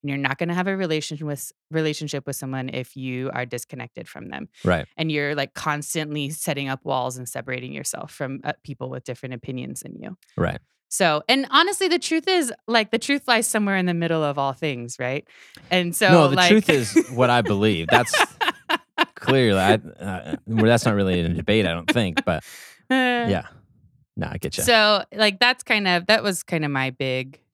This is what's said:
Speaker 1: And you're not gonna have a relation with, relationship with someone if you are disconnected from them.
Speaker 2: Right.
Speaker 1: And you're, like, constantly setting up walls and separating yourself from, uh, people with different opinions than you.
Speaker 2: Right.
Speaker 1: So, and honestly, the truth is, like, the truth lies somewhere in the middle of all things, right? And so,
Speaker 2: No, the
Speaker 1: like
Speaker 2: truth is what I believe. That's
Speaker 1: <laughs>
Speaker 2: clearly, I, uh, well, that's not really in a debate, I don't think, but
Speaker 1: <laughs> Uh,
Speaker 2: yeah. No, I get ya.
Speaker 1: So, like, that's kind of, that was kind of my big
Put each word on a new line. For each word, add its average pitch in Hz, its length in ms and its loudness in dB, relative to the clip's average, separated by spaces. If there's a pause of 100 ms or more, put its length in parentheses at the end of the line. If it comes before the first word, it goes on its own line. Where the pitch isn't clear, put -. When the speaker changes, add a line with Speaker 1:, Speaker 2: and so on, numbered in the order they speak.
Speaker 1:
And 143 80 -6
you're 139 100 -4
not 135 180 -2
gonna 170 160 -2
have 180 140 0
a 196 100 -2
relation 156 480 -4
with, 143 260 -8 (200)
relationship 151 560 -4
with 139 80 -6
someone 131 340 -8
if 127 260 -8
you 131 380 -6
are 123 120 -4
disconnected 123 600 -12
from - 220 -16
them. 73 200 -12 (140)
Speaker 2:
Right. 87 220 0 (120)
Speaker 1:
And 160 140 -2
you're, 147 240 -4
like, 139 180 -6
constantly 147 760 -6
setting 143 400 -6
up 135 160 -6
walls 127 320 -4
and 123 100 -12
separating 127 460 -10
yourself - 380 -10
from, 135 320 -10
uh, 147 100 -6 (100)
people 131 260 -12
with 131 140 -10
different 127 320 -10
opinions 127 460 -10
than - 200 -16
you. - 160 -14 (200)
Speaker 2:
Right. - 220 -2 (300)
Speaker 1:
So, 156 380 0
and 269 220 2
honestly, 359 380 2
the 339 120 2
truth - 280 -2
is, 339 260 0 (140)
like, 220 240 0
the 220 80 -2
truth 285 280 -2
lies 226 200 2
somewhere 202 280 0
in 180 120 0
the 175 60 0
middle 165 300 0
of 143 140 -2
all 139 160 0
things, 120 460 -6
right? 131 280 -4 (440)
And 175 240 0
so, 196 140 4
Speaker 2:
No, 165 200 10
the 139 80 2
Speaker 1:
like 180 120 8
Speaker 2:
truth 208 200 6
is 127 260 2 (140)
what 123 200 4
I 120 120 6
believe. 101 460 2
That's - 260 4
Speaker 1:
<laughs> - 1000 -4
Speaker 2:
clearly, 123 440 4
I, 98 140 4
uh, 95 600 -6 (100)
well, 110 200 2
that's 117 200 6
not 110 100 2
really 95 240 2
in 82 120 0
a - 20 0
debate, 98 320 2
I 85 80 0
don't 85 180 0
think, 98 340 0
but 82 240 -2
Speaker 1:
<laughs> - 40 -20 (340)
Uh, 247 400 0
Speaker 2:
yeah. 202 200 -2 (680)
No, - 160 -4
I - 60 -8
get - 200 -8
ya. - 60 -4
Speaker 1:
So, 214 400 4 (140)
like, 208 220 0
that's 247 240 2
kind 208 240 0
of, 175 180 2
that 214 180 4
was 190 200 -2
kind 160 200 -2
of 147 80 -2
my 131 200 -2
big 131 500 -6 (120)